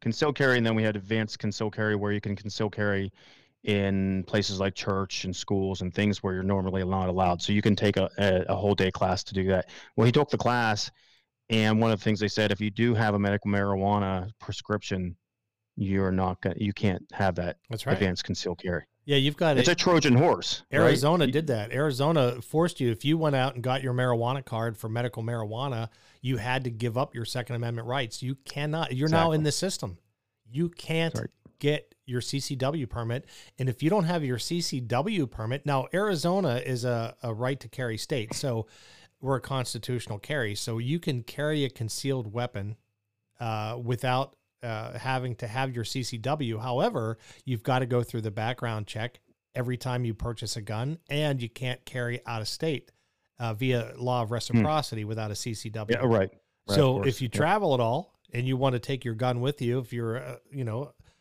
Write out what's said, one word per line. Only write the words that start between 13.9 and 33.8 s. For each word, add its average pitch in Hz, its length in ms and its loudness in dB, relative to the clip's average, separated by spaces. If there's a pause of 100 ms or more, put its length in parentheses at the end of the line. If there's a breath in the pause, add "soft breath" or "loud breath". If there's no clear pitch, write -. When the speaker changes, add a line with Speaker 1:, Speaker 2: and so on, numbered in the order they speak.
Speaker 1:
prescription, 95 800 -4 (600)
you're 98 360 2
not 92 280 0
gonna, 95 180 -2
you 101 140 0
can't 92 400 0
have 95 240 2
that 87 200 -4 (140)
Speaker 2:
That's 113 160 -6
right. - 80 2
Speaker 1:
advanced 92 300 0
concealed 90 340 -4
carry. 87 260 -4 (200)
Speaker 2:
Yeah, 143 120 2
you've 139 200 2
got 156 200 4
Speaker 1:
It's 123 120 6
Speaker 2:
it. 175 40 6
Speaker 1:
a - 20 6
Trojan 156 400 6
horse, 123 560 4
right? 139 100 2
Speaker 2:
Arizona 156 440 6
Speaker 1:
You 131 80 2
Speaker 2:
did 156 140 0
that. 110 260 -2
Arizona 135 680 2
forced 170 360 0
you, 123 120 2
if 110 140 -4
you 151 120 4
went 156 180 2
out 131 200 2
and 123 80 -8
got 131 200 0
your 123 120 0
marijuana 123 500 0
card 113 320 -4
for 113 140 -8
medical 120 320 -4
marijuana, 113 640 -4 (320 soft breath)
you 131 160 -2
had 127 280 -2
to 123 60 -2
give 117 280 -2
up 147 160 -2
your 120 100 -6
Second 123 320 -6
Amendment 117 320 -4
rights. 123 340 -4
You 127 120 -4
cannot, 151 600 -4
you're 143 140 2
now 165 240 4
in 156 80 4
Speaker 1:
Exactly. 156 40 2
Speaker 2:
the 147 80 2
system. 123 460 -4 (520)
You 160 180 0
can't 165 460 -2
Speaker 1:
That's - 80 -4
right. - 80 -8 (280)
Speaker 2:
get 147 360 -2 (100)
your 123 160 -4
C 139 200 -4
C 139 160 -6
W 135 300 -2
permit. 117 380 -4 (340 loud breath)
And 131 120 0
if 113 120 -4